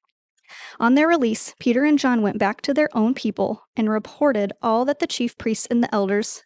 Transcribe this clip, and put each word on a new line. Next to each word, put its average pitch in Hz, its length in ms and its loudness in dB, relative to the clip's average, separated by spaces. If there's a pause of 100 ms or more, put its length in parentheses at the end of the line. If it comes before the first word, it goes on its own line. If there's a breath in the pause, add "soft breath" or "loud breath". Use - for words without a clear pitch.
(800 loud breath)
On 233 140 4
their 302 120 4
release, 269 540 0
Peter 247 240 2
and 302 160 4
John 247 220 2
went 208 160 0
back 214 240 0
to 285 120 -2
their 302 220 2
own 233 180 2
people - 480 -4 (140)
and 220 120 0
reported 214 720 0
all 233 240 0
that 285 140 -2
the 339 80 -4
chief - 320 -6
priests - 320 -4
and 240 140 0
the - 100 -4
elders 202 520 -2